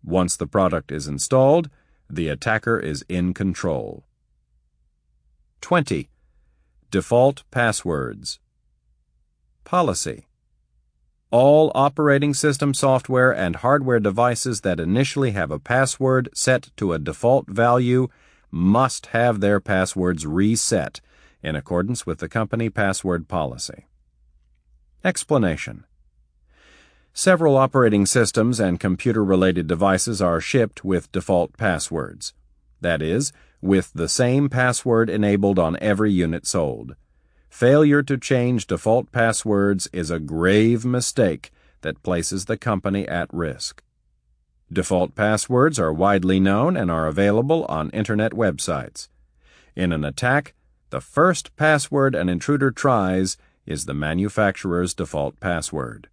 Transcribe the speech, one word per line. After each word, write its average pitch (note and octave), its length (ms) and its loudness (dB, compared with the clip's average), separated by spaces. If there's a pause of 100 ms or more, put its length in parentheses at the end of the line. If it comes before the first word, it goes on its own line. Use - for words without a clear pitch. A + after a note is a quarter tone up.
Once F2 320 -2
the F2 100 -6
product F2 460 -2
is D2 160 -8
installed, C3+ 640 2 (380)
the D#2+ 200 -4
attacker A2 500 -2
is D#2 300 -6
in F2+ 260 -2
control. D#2 720 -6 (1600)
Twenty. C#3 480 -2 (840)
Default B2 580 2
passwords. D#2+ 880 -4 (1300)
Policy. G2+ 640 -2 (1040)
All D3 420 6
operating C#3+ 580 2
system C#3 420 0
software B2+ 580 2
and F2 240 -2
hardware B2+ 420 2
devices A2+ 600 0
that F2+ 180 -2
initially A#2+ 540 0
have F2+ 180 -4
a D2+ 80 -6
password C3 760 0
set - 440 -2
to G2 160 -2
a D#2+ 80 -2
default A#2 480 0
value B2 580 2 (440)
must G#2 560 2
have A#2 340 2
their G2+ 180 2
passwords F#2 680 -2
reset F#2+ 760 -2 (420)
in D2+ 140 -4
accordance F2+ 500 -4
with D#2+ 120 -6
the F2+ 100 -10
company A2+ 420 -4
password F#2+ 560 -2
policy. C#2+ 600 -8 (1160)
Explanation. F#2+ 800 -2 (1300)
Several E3 440 4
operating A#2+ 500 4
systems A2+ 540 2
and F2+ 180 0
computer-related F#2+ 880 2
devices F#2+ 560 0
are E2+ 180 0
shipped - 440 -2
with F#2 260 -2
default F2+ 460 -2
passwords. D#2 760 -4 (480)
That E2 220 -2
is, G2 300 -2 (280)
with F#2+ 320 2
the D#2+ 160 -4
same C3 400 2
password B2 640 0
enabled G2+ 480 2
on E2+ 220 0
every G#2 320 2
unit E2+ 340 0
sold. C2 480 -4 (560)
Failure C#3+ 540 4
to C#3 120 -2
change B2 520 0
default A2 420 0
passwords G#2 840 0
is E2 200 -4
a E2 80 -4
grave G2 640 2
mistake B2 680 -2 (300)
that D#2 240 -8
places F2+ 400 -4
the A2 120 -4
company G2 520 -2
at E2+ 260 -6
risk. D#2 480 -8 (880)
Default F2+ 420 -2
passwords B2 640 0
are D#2+ 140 0
widely F#2+ 480 2
known G#2+ 360 2
and G2+ 140 -2
are D#2+ 160 -2
available G#2 600 0
on D#2 240 -6
internet G#2+ 420 -2
websites. F2 760 -4 (680)
In F2+ 160 0
an D2+ 120 -2
attack, B2 500 -4 (360)
the - 120 -8
first - 520 -2
password C#3+ 600 0
an F2 120 0
intruder C3 440 0
tries F#2+ 640 0 (300)
is D2 180 -8
the C#2 100 -8
manufacturer's F2+ 1000 -2
default D2 440 -6
password. D2+ 760 -6